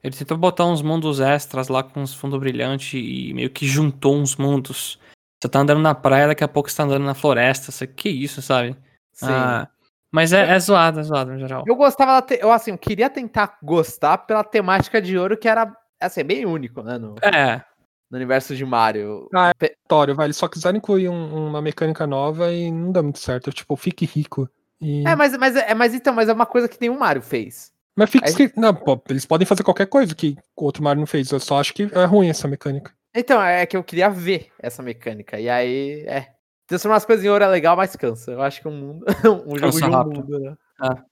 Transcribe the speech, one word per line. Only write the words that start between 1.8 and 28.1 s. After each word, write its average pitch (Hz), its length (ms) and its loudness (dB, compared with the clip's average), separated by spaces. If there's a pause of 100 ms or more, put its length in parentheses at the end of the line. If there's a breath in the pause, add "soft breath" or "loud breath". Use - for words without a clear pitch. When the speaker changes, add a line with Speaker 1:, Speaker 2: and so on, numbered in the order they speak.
Speaker 1:
com 131 200 -10
uns 135 120 -8
fundo 139 260 -6
brilhante 135 580 -4
e 127 360 -8
meio 127 160 -4
que 131 160 -8
juntou 139 520 2
uns 143 180 -2
mundos. 139 640 -4 (420 soft breath)
Você - 80 -6
tá 135 100 2
andando 147 220 4
na 156 140 4
praia, 139 320 4
daqui 151 160 0
a 147 40 0
pouco 143 220 -2
você - 80 -8
tá 156 60 0
andando 139 220 0
na 139 80 -2
floresta. 131 580 2
Você, 135 160 -10
que - 220 -8
isso, 139 320 -6
sabe? 131 340 0 (380 soft breath)
Speaker 2:
Sim. - 160 -12
Speaker 1:
Ah, 127 380 -2 (440)
mas 165 220 2
é, 196 100 6
Speaker 2:
Eu 170 120 4
Speaker 1:
é 196 40 4
zoado, 170 400 4
é 151 40 -6
zoado 139 300 -2
no 131 60 -10
geral. 131 280 -8
Speaker 2:
Eu 240 80 2
gostava 269 380 4
da 262 80 6
te-, 254 200 -4
eu, 214 100 4
assim, 226 200 2
eu 185 60 -8
queria 220 320 -2
tentar 233 520 -4
gostar 160 580 0
pela 214 240 -2
temática 196 580 0
de 185 160 -2
ouro, 190 180 0
que 220 140 -4
era, 220 260 0 (240)
assim, 185 220 -4
é - 20 -2
bem 214 220 -2
único, 147 360 -6
né, 120 160 -8
no 110 240 -12
Speaker 1:
É. 139 400 2 (480)
Speaker 2:
no 123 80 -10
universo 131 380 -2
de 131 100 -8
Mario. 107 680 -2
Speaker 3:
Ah, 180 160 4
é 180 80 2
Speaker 2:
Pe- - 80 0
Speaker 3:
aleatório, 143 500 2
vai. 151 120 0
Eles 147 100 -4
só 175 100 -2
quiseram 180 300 -2
incluir 190 320 0
um, 156 380 -6
uma 151 140 -6
mecânica 156 460 -2
nova 151 460 -2
e 170 180 -4
não 165 200 -4
dá 185 120 2
muito 143 160 -4
certo. 127 320 -6
Tipo, - 240 -6
fique - 300 -4
rico 147 420 -6 (320)
e 147 260 -4
Speaker 2:
É, 330 100 4
mas, 285 220 2
mas, 254 180 2
é, 220 180 0
mas 226 200 2
então, 254 200 0
mas 226 160 2
é 226 40 2
uma 226 120 2
coisa 240 240 0
que - 100 -14
nenhum 240 200 -2
Mario 160 220 0
fez. - 540 -8 (240)
Speaker 3:
Mas 208 120 4